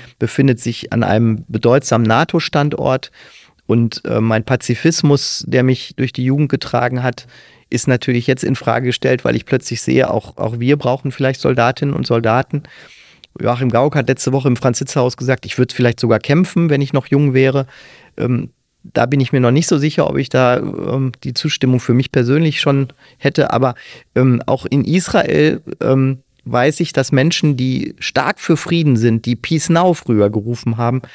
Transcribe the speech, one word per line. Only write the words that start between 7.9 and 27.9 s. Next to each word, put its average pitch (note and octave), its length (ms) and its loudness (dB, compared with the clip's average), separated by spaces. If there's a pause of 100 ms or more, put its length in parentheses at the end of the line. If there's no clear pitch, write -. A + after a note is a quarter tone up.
jetzt C3 160 0
in C3+ 100 0
Frage A#2+ 320 -2
gestellt, B2+ 380 0
weil A#2+ 100 0
ich A#2+ 100 -4
plötzlich - 380 -4
sehe, C3 260 2
auch, - 280 -6
auch A2+ 240 -6
wir C3 160 2
brauchen C3+ 340 -2
vielleicht C3 300 -4
Soldatinnen C3 540 0
und B2+ 120 -4
Soldaten. A#2+ 560 0 (800)
Joachim B2 300 0
Gauck C3 260 2
hat B2+ 120 -2
letzte C3 240 0
Woche C3 140 0
im A#2+ 100 2
Franz-Sitze-Haus B2 600 -2
gesagt, B2+ 300 -4
ich - 120 -10
würd - 140 0
vielleicht A#2+ 260 0
sogar A2+ 220 2
kämpfen, E3+ 500 2
wenn C#3+ 100 0
ich C#3 120 -4
noch C3+ 160 -2
jung C#3+ 260 2
wäre. C3 320 2 (500)
Ähm, A#2+ 340 -2 (340)
da A#2 220 0
bin C3+ 120 2
ich C3 140 0
mir C3+ 80 2
noch A#2+ 100 4
nicht D3+ 160 2
so D#3+ 120 2
sicher, D3 300 0
ob C3+ 80 -2
ich C3+ 120 -2
da, B2+ 300 2
ähm, B2+ 520 -4 (140)
die B2+ 100 -6
Zustimmung B2+ 460 0
für - 120 0
mich B2+ 200 2
persönlich C#3+ 480 2
schon C#3 320 0 (260)
hätte. - 320 0
Aber, B2+ 240 0 (400)
ähm, B2+ 320 4
auch - 180 -2
in C3 200 0
Israel, - 760 2 (200)
ähm, C3 400 0 (240)
weiß B2 340 0
ich, - 140 -4
dass - 180 -2
Menschen, D3 460 2
die B2+ 420 -4